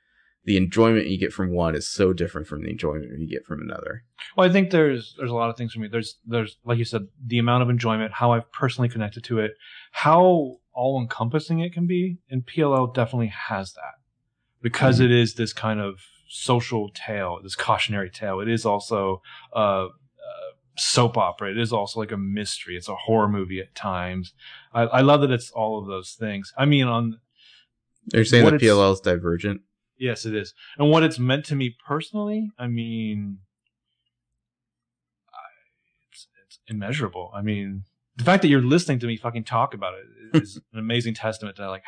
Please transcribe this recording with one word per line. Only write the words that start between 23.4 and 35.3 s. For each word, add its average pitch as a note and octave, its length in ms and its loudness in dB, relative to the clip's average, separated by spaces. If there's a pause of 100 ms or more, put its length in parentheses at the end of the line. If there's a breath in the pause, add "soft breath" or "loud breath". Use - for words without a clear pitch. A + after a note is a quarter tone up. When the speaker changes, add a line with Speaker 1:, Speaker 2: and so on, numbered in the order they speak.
Speaker 2:
at - 160 -12
times. F2+ 580 -6 (400 loud breath)
I, A#2 100 2
I A#2 180 4
love C#3+ 220 6
that C3 100 2
it's A#2+ 180 -4
all A2 300 -6
of G2 80 -12
those F#2+ 240 -10
things. G2+ 440 -10
I C3+ 100 2
mean, C#3+ 200 4
on A#2 320 -2 (880 soft breath)
Speaker 1:
They're A2+ 180 2
saying C#3 200 8
Speaker 2:
what D#3 60 10
Speaker 1:
that D3+ 60 6
Speaker 2:
it's C3 60 0
Speaker 1:
P A2+ 60 8
L G2+ 120 8
L G2 120 6
is F#2+ 80 -4
Divergent? F2 640 -2 (360)
Speaker 2:
Yes, A#2+ 280 -4
it A2 80 -4
is. G2+ 180 -6 (240 loud breath)
And D3 140 4
what D#3+ 140 8
it's D3+ 140 0
meant B2+ 280 0
to C#3+ 100 -4
me B2 180 -2 (140)
personally, G#3 720 -4
I B2 80 -8
mean, A2 720 -6 (1900)